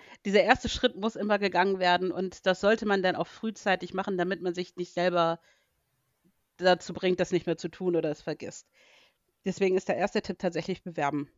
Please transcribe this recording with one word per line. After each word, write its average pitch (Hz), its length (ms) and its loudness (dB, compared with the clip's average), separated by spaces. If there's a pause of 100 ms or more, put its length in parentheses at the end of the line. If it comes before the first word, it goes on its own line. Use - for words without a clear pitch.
(260)
Dieser 202 180 6
erste 240 240 4
Schritt - 280 -2
muss 208 200 -4
immer 208 240 0
gegangen 190 400 2
werden 180 320 2
und 180 340 -6
das 185 140 2
sollte 208 260 2
man 196 180 2
dann 180 120 2
auch - 120 -4
frühzeitig 202 640 -4
machen, 190 240 -4
damit 175 240 -2
man 175 140 -4
sich 180 200 -8
nicht 180 180 -8
selber 175 460 2 (1200)
dazu 180 360 2
bringt, 180 260 0
das 180 120 -2
nicht 175 140 0
mehr 165 120 -2
zu 175 120 -8
tun 180 260 -2
oder 160 140 0
es 147 120 -6
vergisst. - 460 -12 (760)
Deswegen 190 320 2
ist 196 100 -2
der 190 80 0
erste 196 260 -2
Tipp - 180 -8
tatsächlich 175 440 -4
bewerben. 147 540 -4